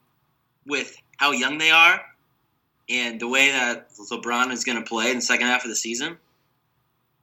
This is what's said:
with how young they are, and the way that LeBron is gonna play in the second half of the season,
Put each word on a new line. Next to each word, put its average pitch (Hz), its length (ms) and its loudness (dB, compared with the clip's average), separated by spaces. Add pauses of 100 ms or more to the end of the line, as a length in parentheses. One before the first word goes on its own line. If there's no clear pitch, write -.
(640)
with 135 300 -6 (220)
how 143 140 2
young 131 260 -2
they 160 140 4
are, 170 300 6 (880)
and 120 300 -4
the 117 80 -4
way 135 240 4
that 120 440 -2
LeBron 120 560 -2
is 117 120 -6
gonna 120 180 -2
play 113 300 -2
in 127 60 -2
the 120 40 -4
second 123 260 0
half 123 180 0
of 117 40 -8
the 107 60 -8
season, 127 420 -6 (1040)